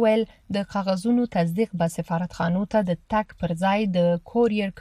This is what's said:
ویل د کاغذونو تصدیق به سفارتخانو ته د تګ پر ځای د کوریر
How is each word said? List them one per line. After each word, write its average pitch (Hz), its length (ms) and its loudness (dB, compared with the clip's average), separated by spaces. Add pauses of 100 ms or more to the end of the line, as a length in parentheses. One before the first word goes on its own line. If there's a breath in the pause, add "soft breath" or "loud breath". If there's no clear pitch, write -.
ویل 220 200 4 (340 soft breath)
د 202 180 -4
کاغذونو 202 580 0
تصدیق 175 480 0
به 165 140 -2
سفارتخانو 175 640 -2 (140)
ته 214 160 2
د 170 100 -4 (140)
تګ 214 260 -2
پر 175 140 -2 (100)
ځای 202 320 2
د 175 100 4 (240)
کوریر 208 500 0